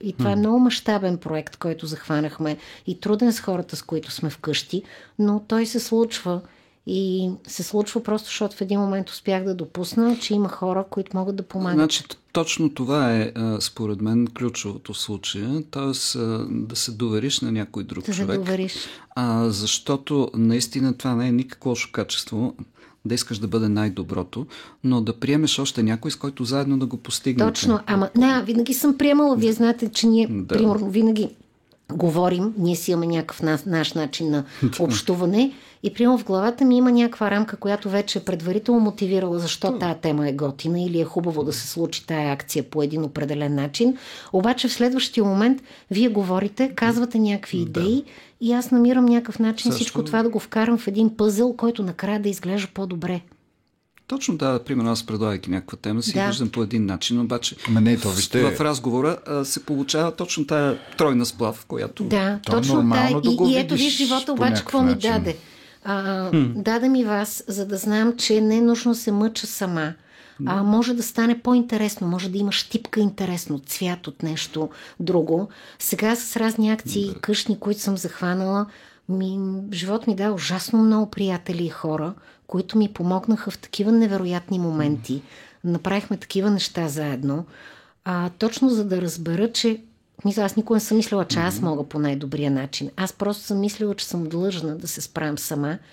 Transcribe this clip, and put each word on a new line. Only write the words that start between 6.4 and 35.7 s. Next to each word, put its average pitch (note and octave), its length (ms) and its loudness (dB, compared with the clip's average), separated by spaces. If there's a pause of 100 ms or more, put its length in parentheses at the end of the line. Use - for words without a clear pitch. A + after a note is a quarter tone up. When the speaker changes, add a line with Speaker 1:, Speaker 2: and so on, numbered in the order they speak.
Speaker 1:
И F#3 420 0 (160)
се - 160 -10
случва G#3 400 -2
просто, G#3+ 240 -4
защото - 300 -4
в - 40 -14
един G3+ 200 0
момент G3 300 -2
успях F#3+ 340 -2
да F#3+ 100 -2
допусна, F3+ 640 0
че G#3+ 160 -2
има G3+ 140 2
хора, F#3 420 -2
които F#3+ 260 -6
могат F#3+ 200 -2
да F#3+ 60 -6
помагат. F#3 340 -2
Speaker 2:
Значи, D#3 280 2
т-, - 120 -16 (160)
точно D#3+ 380 0
това C3 440 0
е, A2 200 0
а, A2+ 260 -2
според G#2 400 -4
мен, A2+ 280 2
ключовото A2+ 640 -6
в - 60 -10
случая. G#2+ 720 -6
Тоест, C3+ 460 -4
а, - 20 -4 (320)
да A2+ 260 -4
се - 160 -4
довериш A2+ 480 -2
на A#2+ 120 -2
някой G#2+ 320 -4
друг - 200 -10
Speaker 1:
Да G3+ 100 -4
се F3+ 60 -4
Speaker 2:
човек. G3 180 0
Speaker 1:
довериш. F#3+ 360 -2 (360)
Speaker 2:
А, A#2 400 0
защото C3+ 840 -2
наистина A#2+ 600 2
това B2+ 200 -2
не A#2+ 140 0
е B2 40 2
никакво B2+ 360 -2
лошо - 240 -2
качество, - 640 -4 (500)
да A2 100 -2
искаш A#2+ 240 -4
да G#2+ 100 -4
бъде A2 200 2
най-доброто, G2 800 -2 (380)
но B2+ 160 2
да A2+ 200 -4
приемеш D3 380 2
още C3+ 240 -2
някой, A2+ 280 0
с - 60 -8
който C#3 280 -6
заедно C3+ 340 0
да C3 80 0
го A#2+ 100 -6
постигнете. C3+ 540 0
Speaker 1:
Точно, A3+ 360 2
ама G3 300 2
не, B3+ 260 6
винаги A#3 320 0
съм C#4 240 2
приемала. C#4+ 380 6
Вие A3 160 4
знаете, A#3 360 2
че - 180 0
ние, A3+ 200 6
Speaker 2:
Да. - 220 -2
Speaker 1:
примерно, G#3 420 2
винаги G#3+ 380 4 (640)
говорим, F3+ 680 2
ние F3 180 2
си F3+ 140 -4
имаме E3+ 160 2
някакъв E3 360 -2
на-, D#3 160 2 (100)
наш D#3+ 240 0
начин D#3 380 -4
на D3 220 0
Speaker 2:
<laughs> - 100 -6
Да. B2 80 2 (100)
Speaker 1:
общуване F3+ 720 2 (300)